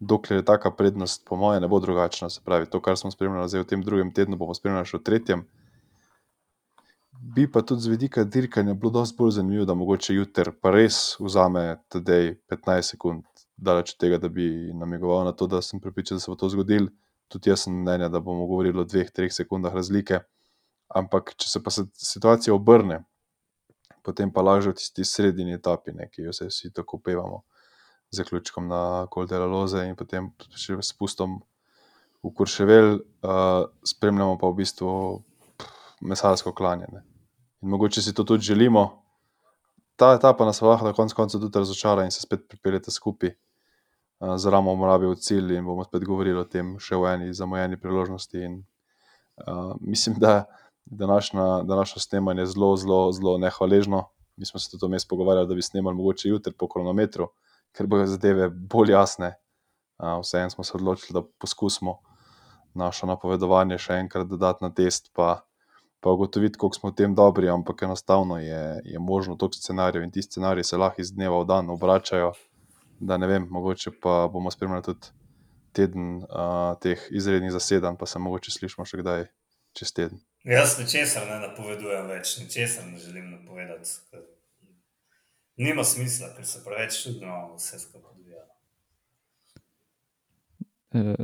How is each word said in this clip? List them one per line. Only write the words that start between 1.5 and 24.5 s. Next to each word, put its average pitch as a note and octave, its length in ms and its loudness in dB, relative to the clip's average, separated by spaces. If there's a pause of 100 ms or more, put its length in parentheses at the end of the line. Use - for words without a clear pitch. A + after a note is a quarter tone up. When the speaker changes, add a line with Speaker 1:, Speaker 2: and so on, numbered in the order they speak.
Speaker 1:
ne F2 80 -2
bo G2 120 4
drugačna. F2+ 500 -2
Se - 120 -14
pravi, F2 240 0
to, F#2 140 -4
kar F#2 160 0
smo F#2+ 140 -8
spremljali F#2+ 380 -4
zdaj F#2 140 -2
v F2 60 -4
tem G2 140 -2
drugem F#2+ 300 0
tednu, F#2+ 240 0
bomo F2 180 -6
spremljali F#2+ 320 -4
še - 120 -8
v - 60 -8
tretjem. A2+ 420 0 (1800)
Bi A#2+ 200 2
pa A#2 140 2
tudi A#2+ 200 -2
z A2+ 60 -4
vidika A2+ 360 0
dirkanja G#2+ 500 0
bilo G#2+ 180 -2
dosti A#2+ 240 0
bolj A#2 160 4
zanimivo, G2+ 340 -2
da F#2 80 0
mogoče F2+ 400 0
jutri F#2+ 400 0
pa - 180 2
res G#2 460 6
vzame F#2 460 2 (220)
Tadej F2 580 2
petnajst F#2 460 -2
sekund E2 340 -6 (360)
daleč F2 320 0
od - 80 -18
tega, F2 180 2
da E2+ 120 -2
bi F2 160 -4 (260)
namigoval F2 520 -2
na F2+ 80 -2
to, F#2 160 -4
da F2+ 140 -2
sem - 180 -10
prepričan, F#2+ 360 -8
da F#2+ 40 -6
se - 100 -12
bo F#2 60 -8
to G2 140 -2
zgodilo. G2 400 2 (360)
Tudi - 240 -2
jaz F#2+ 120 4
sem F#2 140 -6
mnenja, F2+ 320 0
da E2+ 120 -2
bomo F2 260 -6
govorili F#2 340 0
o F2 60 0
dveh, F2+ 240 0
treh F#2 220 -4
sekundah F2+ 420 -4
razlike. F#2 460 0 (720)
Ampak F#2+ 420 -2
če - 160 -8
se - 100 -2
pa F2+ 100 -8
se G2+ 220 -4
situacija A2+ 600 4
obrne, G2+ 480 8 (1000)
potem G2 300 -2
pa F#2+ 120 0
lažje G2 280 6